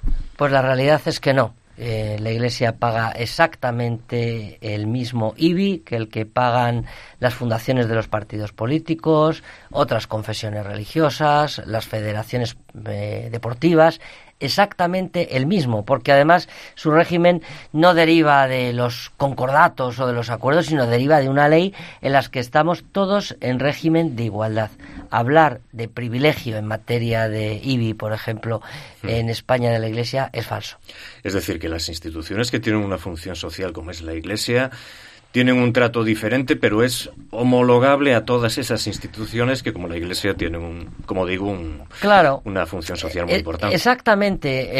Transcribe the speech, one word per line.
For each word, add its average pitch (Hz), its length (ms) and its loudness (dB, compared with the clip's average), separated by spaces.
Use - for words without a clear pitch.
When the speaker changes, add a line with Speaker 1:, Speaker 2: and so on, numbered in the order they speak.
Speaker 1:
Pues 143 160 2
la 135 100 4
realidad 135 440 4
es 160 120 -2
que 139 160 2
no. 123 220 2
Eh, 110 440 -4
la 113 100 -4
Iglesia 117 460 -2
paga 113 340 -2
exactamente 117 1500 -2
el 107 260 -4
mismo 117 500 -2
ibi 180 420 2
que - 180 -6
el 113 120 -4
que 110 160 -6
pagan 120 640 0
las 123 160 2
fundaciones 120 540 0
de 113 80 0
los 107 100 0
partidos 107 460 -6
políticos, 156 880 0
otras 127 340 0
confesiones 107 580 -6
religiosas, 147 1000 0
las 107 180 -4
federaciones, 110 720 -4
eh, 104 460 -6
deportivas, 156 680 4
exactamente 180 960 -2
el 131 100 0
mismo, 123 380 0
porque 127 280 2
además 160 360 6
su 156 160 -2
régimen 170 500 4
no 165 220 6
deriva 160 520 6
de 127 260 0
los 120 440 -4
concordatos 131 840 2
o 131 80 -2
de 123 60 0
los 117 180 -4
acuerdos, 135 360 0
sino 143 200 2
deriva 131 320 4
de 135 100 2
una 143 200 4
ley 170 260 4
en 135 100 0
las 135 160 2
que 135 100 -6
estamos 156 540 0
todos 196 480 0
en 127 180 -2
régimen 156 560 0
de 113 80 -4
igualdad. 110 480 -2
Hablar 127 500 2
de 113 160 -8
privilegio 120 680 -2
en 107 100 -6
materia 113 640 -2
de 107 340 -4
ibi, 117 320 0
por 107 180 -6
ejemplo, 110 500 -6
Speaker 2:
Hmm. 98 100 -8
Speaker 1:
en 113 200 0
España 120 400 0
de 113 80 2
la 113 100 -4
Iglesia 120 440 -4
es - 120 -6
falso. - 320 -10
Speaker 2:
Es 95 100 -4
decir, 90 280 -4
que 82 80 -8
las 82 200 -6
instituciones 82 600 -6
que 127 80 -2
tienen 107 240 0
una 95 160 -4
función 90 380 -10
social 92 360 -8
como 82 200 -12
es 85 100 -14
la 80 120 -10
Iglesia 107 580 -2
tienen 123 280 4
un 123 160 4
trato 120 300 2
diferente, 113 520 0
pero 107 260 2
es 123 280 -2
homologable 123 840 4
a 113 100 2
todas 120 320 0
esas 117 300 -4
instituciones 110 760 -4
que, 120 120 -6
como 90 120 -8
la 85 120 -8
Iglesia, 90 340 -2
tienen 85 300 -6
un, 85 260 -12
como 92 220 -2
digo, 95 200 -2
un, 82 360 -8
Speaker 1:
Claro. 180 460 4
Speaker 2:
una 95 180 -2
función 87 320 -8
social 85 300 -6
muy - 80 0
Speaker 1:
Eh, - 60 0
Speaker 2:
importante. 87 340 -4
Speaker 1:
exactamente. 196 1040 0